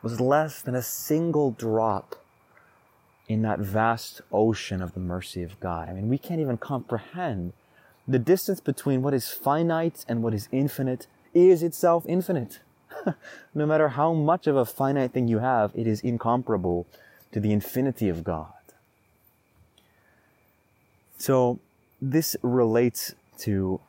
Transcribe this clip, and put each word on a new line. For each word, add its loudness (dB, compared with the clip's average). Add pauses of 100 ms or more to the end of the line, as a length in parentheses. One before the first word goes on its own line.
was -4
less 2
than -4
a -2
single 0
drop -2 (1120)
in 0
that 0
vast -2 (100)
ocean 0
of -8
the -8
mercy -6
of -12
God. -6
I -10
mean, -6
we 0
can't -6
even -2
comprehend -6 (540)
the 2
distance 0
between -2
what 0
is -2
finite -2
and -2
what 0
is -4
infinite -2 (260)
is 8
itself 2
infinite. -2 (460)
<laughs> -2 (380)
No 0
matter 4
how 2
much 2
of 4
a 4
finite 0
thing 0
you 2
have, 2
it -2
is 0
incomparable 0 (440)
to -2
the 2
infinity 0
of -4
God. -6 (2750)
So 2 (420)
this 0
relates 2 (240)
to -2